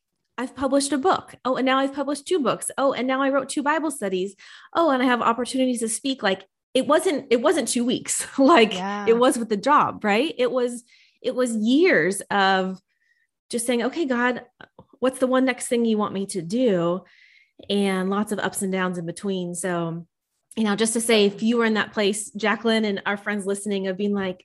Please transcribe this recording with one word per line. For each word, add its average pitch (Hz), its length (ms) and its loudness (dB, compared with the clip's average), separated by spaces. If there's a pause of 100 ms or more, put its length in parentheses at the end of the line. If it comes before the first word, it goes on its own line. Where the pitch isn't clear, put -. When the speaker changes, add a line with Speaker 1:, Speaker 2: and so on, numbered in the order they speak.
(380)
Speaker 1:
I've 254 160 -8
published 277 380 0
a 294 60 0
book. - 360 0 (100)
Oh, 254 120 0
and 262 100 0
now 262 120 2
I've 269 160 0
published 285 340 -6
two 370 100 2
books. 196 400 -2
Oh, 269 140 2
and 247 160 -4
now 262 140 0
I 269 80 2
wrote 277 180 0
two 294 160 -4
Bible 302 260 0
studies. 196 460 -4 (360)
Oh, 330 180 2
and 254 120 0
I 269 40 2
have 247 140 2
opportunities 247 600 0
to 226 80 -2
speak." 269 340 -6
Like, 190 220 0 (300)
it 262 120 2
wasn't, 302 440 2
it 240 120 4
wasn't 294 240 2
two 240 180 -2
weeks - 480 -2
<laughs> - 60 -4
like 262 360 6
Speaker 2:
Yeah. 202 340 -6
Speaker 1:
it 233 100 4
was 254 180 4
with 226 120 -6
the 214 80 -2
job, 196 480 2
right? 220 340 0
It 247 140 0
was, 247 320 -4 (380)
it 254 120 -4
was 240 220 0
years 220 760 4
of 190 500 0 (680)
just 233 160 -4
saying, 240 160 0
"Okay, 285 220 -2
God, 247 380 -2 (580)
what's - 180 0
the 254 80 2
one 254 180 4
next 254 240 -2
thing 233 160 0
you 220 140 2
want 208 160 -2
me 190 120 -4
to 190 140 -6
do?" 180 640 0 (680)
And 190 400 0
lots 214 220 -2
of 202 60 -2
ups - 220 -4
and 190 100 -2
downs 185 280 -2
in 165 80 -8
between. 180 480 -6
So, 170 520 -4 (500)
you 220 80 0
know, 202 120 2
just 226 160 0
to 233 80 -2
say, 226 240 4
if 196 180 0
you 233 140 2
were 233 80 2
in 220 100 2
that - 200 -2
place, 202 380 -2
Jacqueline, 214 520 0
and 196 220 -2
our 202 100 -2
friends 208 300 -6
listening, 196 400 -4
of 185 100 -4
being 202 180 -2
like, 190 300 -4